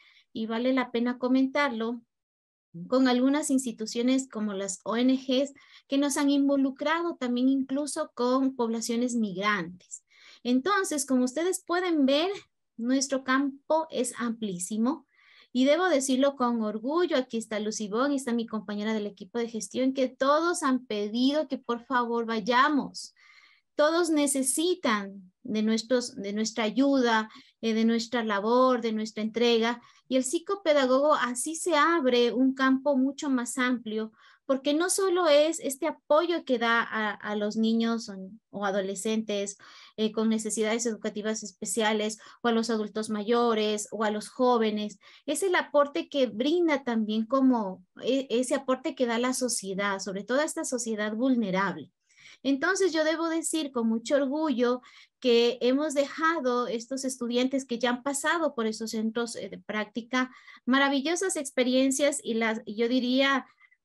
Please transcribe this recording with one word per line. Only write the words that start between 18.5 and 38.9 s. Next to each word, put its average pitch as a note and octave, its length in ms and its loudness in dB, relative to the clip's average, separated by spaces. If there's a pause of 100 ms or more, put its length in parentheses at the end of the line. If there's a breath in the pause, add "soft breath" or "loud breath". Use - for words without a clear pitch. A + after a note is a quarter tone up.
del G#3 140 -4
equipo G3+ 320 -10
de A#3 80 -2
gestión, A#3 460 -2
que C4 160 0
todos D#4 520 2
han C4 240 0
pedido A#3+ 600 0
que C4 100 -6
por A#3 280 -8
favor A#3 400 -2
vayamos A#3 880 0 (640 soft breath)
todos E4 340 2
necesitan C4+ 1200 -2 (120)
de G#3+ 180 -4
nuestros, A3+ 540 0
de G3 180 -8
nuestra A3 300 -4
ayuda, A#3 680 2 (320 loud breath)
eh, A3+ 120 0
de A3+ 120 2
nuestra A#3 380 0
labor, A#3 580 2
de A3 120 -2
nuestra A3 300 -6
entrega, A#3 580 2 (260 loud breath)
y B3+ 100 2
el C4 60 2
psicopedagogo D4 920 2
así B3 400 -4
se E4 200 0
abre C4+ 560 4
un C4 220 2
campo C4 420 2
mucho C#4 340 0
más B3 280 -2
amplio, A3+ 540 -2 (340 soft breath)
porque C4+ 280 0
no E4+ 160 2
solo F#4 380 2
es D4+ 340 4
este C4+ 260 -4
apoyo D#4+ 560 0
que B3 160 0
da A#3 220 2
a, G#3+ 300 -4
a G#3 260 -6
los G#3 180 -2
niños A3+ 540 0
o, F#3+ 200 -14 (220)
o G3+ 140 -6
adolescentes, G3+ 920 -2 (380 loud breath)